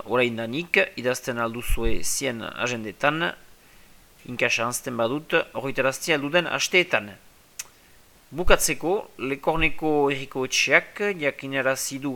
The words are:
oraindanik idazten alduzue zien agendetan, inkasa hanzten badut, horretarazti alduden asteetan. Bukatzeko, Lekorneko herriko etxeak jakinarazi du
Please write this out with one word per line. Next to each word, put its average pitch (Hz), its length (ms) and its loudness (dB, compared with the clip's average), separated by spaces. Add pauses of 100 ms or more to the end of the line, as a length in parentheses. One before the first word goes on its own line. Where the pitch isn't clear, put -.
oraindanik 120 720 0 (180)
idazten 123 420 -4
alduzue 117 640 0
zien 123 380 -2
agendetan, 123 880 -2 (920)
inkasa 120 400 0
hanzten 123 320 -4
badut, 131 380 -2 (180)
horretarazti 131 600 0
alduden 147 320 0
asteetan. 139 640 0 (1200)
Bukatzeko, 170 880 4
Lekorneko 151 920 2
herriko 135 340 -4
etxeak 143 540 0 (180)
jakinarazi 135 800 -2
du 139 180 -4